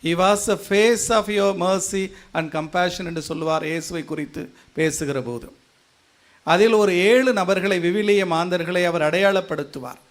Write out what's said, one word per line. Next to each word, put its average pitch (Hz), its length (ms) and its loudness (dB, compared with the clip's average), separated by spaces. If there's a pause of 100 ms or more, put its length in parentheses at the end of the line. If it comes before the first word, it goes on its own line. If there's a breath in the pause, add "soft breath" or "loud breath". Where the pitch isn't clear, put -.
"He 165 180 0
was 202 260 4
the 202 120 0 (100)
face 220 400 2
of 214 280 2
your 196 180 2 (100)
mercy 190 380 -2 (300 loud breath)
and 160 240 -4
compassion" 175 520 -4
என்று 165 200 -8
சொல்லுவார் 160 420 -2
இயேசுவை 165 400 -6
குறித்து 151 320 -8 (300 soft breath)
பேசுகிற 147 480 -2
போது. 120 280 -10 (1000 soft breath)
அதில் 208 360 4
ஒரு 190 140 2
ஏழு 240 360 4
நபர்களை, 190 460 0
விவிலிய 202 420 2 (140)
மாந்தர்களை 175 560 0
அவர் 160 180 0
அடையாளப்படுத்துவார். 160 920 -2 (120)